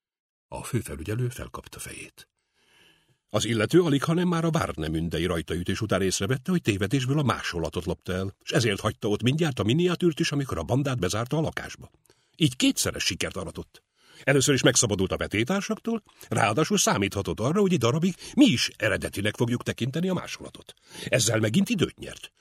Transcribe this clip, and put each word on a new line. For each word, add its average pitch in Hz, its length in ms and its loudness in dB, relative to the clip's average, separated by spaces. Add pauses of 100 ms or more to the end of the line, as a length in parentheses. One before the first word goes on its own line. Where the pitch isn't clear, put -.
(480)
A - 160 -12
főfelügyelő 104 640 -4
felkapta - 500 -12
fejét. - 500 -16 (1000)
Az 104 160 0
illető 113 380 4
alig, 139 200 2
hanem 175 260 0
már 165 160 0
a 165 60 2
várnemündei 80 720 -2
rajtaütés 87 560 -2
után 98 220 0
észrevette, 98 480 -2
hogy 180 120 2
tévedésből 123 560 0
a 151 40 0
másolatot 87 640 -2
lopta 85 280 -4
el, 95 300 -4
és - 80 -10
ezért 113 300 2
hagyta - 280 -2
ott 101 140 0
mindjárt 139 360 0
a 98 60 0
miniatűrt 170 560 2
is, 165 120 0
amikor 139 260 -2
a 82 40 -4
bandát 127 360 0
bezárta 107 380 -2
a 160 40 0
lakásba. - 500 -8 (460)
Így 147 200 2
kétszeres - 480 0
sikert - 320 -4
aratott. 82 460 -10 (380)
Először 139 340 4
is 123 80 2
megszabadult 101 500 4
a 80 40 -2
vetétársaktól, 185 840 -2 (260)
ráadásul 117 500 2
számíthatott 101 640 0
arra, 151 200 0
hogy 190 120 4
egy 175 60 2
darabig 151 380 2 (180)
mi 262 100 8
is 160 320 4
eredetinek 101 600 -2
fogjuk 120 260 0
tekinteni 135 460 -2
a 185 60 -2
másolatot. - 600 -12 (300)
Ezzel 113 340 2
megint 113 300 2
időt 190 300 0
nyert, - 420 -16